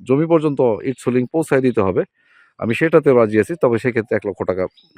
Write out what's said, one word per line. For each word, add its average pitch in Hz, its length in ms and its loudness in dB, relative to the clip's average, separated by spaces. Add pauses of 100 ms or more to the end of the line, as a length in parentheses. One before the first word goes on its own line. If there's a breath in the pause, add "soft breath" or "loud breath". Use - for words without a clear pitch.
জমি 135 240 0
পর্যন্ত 156 340 0 (220)
ইট 131 160 -8
সোলিং 127 280 -2
পৌঁছায় 151 340 -2
দিতে 123 200 0
হবে, 98 220 0 (560 soft breath)
আমি 110 160 -4
সেটাতেও 156 420 2
রাজি 110 240 2
আছি, 131 200 -2
তবে 117 180 2
সেক্ষেত্রে 117 380 -4
এক 104 100 -4
লক্ষ 98 180 -6
টাকা 92 220 -4 (320)